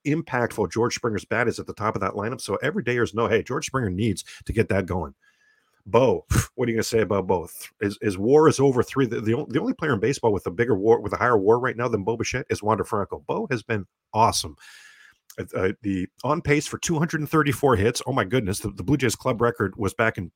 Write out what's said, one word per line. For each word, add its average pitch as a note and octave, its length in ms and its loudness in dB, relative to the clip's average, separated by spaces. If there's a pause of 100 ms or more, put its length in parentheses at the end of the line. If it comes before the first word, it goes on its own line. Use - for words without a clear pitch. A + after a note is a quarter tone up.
impactful C3 680 -2
George A#2 220 0
Springer's G#2+ 320 -4
bat A#2 220 0
is - 100 -2
at G2+ 80 -10
the A2 80 -12
top A2 220 -2
of G#2 60 -2
that F#2+ 120 -2
lineup. A2+ 260 -6
So G2 240 -4
everydayers B2 520 -2
know, A2+ 120 0
hey, G2+ 140 2
George C#3 240 -6
Springer B2 240 -2
needs F#2+ 340 -2 (220)
to - 80 -6
get G2+ 160 0
that F#2+ 160 0
going. E2+ 300 -6 (680)
Bo, G#2+ 440 2
<sighs> - 260 0
what B2 120 -2
are A#2 40 -2
you A2+ 60 -2
gonna G#2 60 0
say A2 180 2
about F#2+ 260 0
Bo? F2+ 200 0
Th-, - 240 -16 (100)
his, G2+ 200 -2
his F#2+ 160 -2
war C#3 300 6
is C3 140 4
over B2+ 220 4
three. C3+ 220 0
The, A#2 140 -4
the, A2 140 0
o-, A#2+ 160 -4
the A2+ 100 0
only B3+ 140 -2
player D#3 200 0
in G#2 60 0
baseball A#2 320 2
with G2 160 -2
a F#2 40 -4
bigger A#2 260 2
war, G#2 240 4
with G#2 100 -4
a F2+ 60 -2
higher A#2 200 4
war G#2+ 220 4
right B2 160 -4
now A#2+ 140 -2
than G#2 160 -2
Bo A2+ 100 -2
Bichette A#2+ 340 -6
is G2+ 140 -4
Wander G#2 220 2
Franco. F#2+ 420 -4
Bo G3 240 -4
has A2+ 120 -4
been G#2 220 -4 (280)
awesome. G2 420 2 (840)
Uh, - 60 -6 (100)
uh, F#2+ 160 0 (120)
the F#2+ 240 -2 (180)
on D3+ 160 0
pace D3 260 0
for A2+ 120 -10
two E3 180 -2
hundred D#3 240 -2
and D3 80 -6
thirty-four C#3+ 480 4
hits. G#2+ 280 2
Oh B2+ 60 -4
my B2 140 2
goodness, G#2 340 -2
the, G2+ 120 -6
the - 120 -10
Blue C3+ 140 2
Jays B2 180 0
club A#2+ 240 -2
record A2+ 380 0
was G2 160 -2
back A2+ 240 0
in F2 180 -8